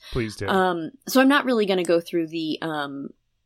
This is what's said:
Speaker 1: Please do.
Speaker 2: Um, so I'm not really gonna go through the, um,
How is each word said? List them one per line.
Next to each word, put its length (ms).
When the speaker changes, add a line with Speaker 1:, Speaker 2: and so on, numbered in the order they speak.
Speaker 1:
Please 240
do. 120
Speaker 2:
Um, 420
so 140
I'm 80
not 160
really 220
gonna 180
go 160
through 280
the, 340
um, 480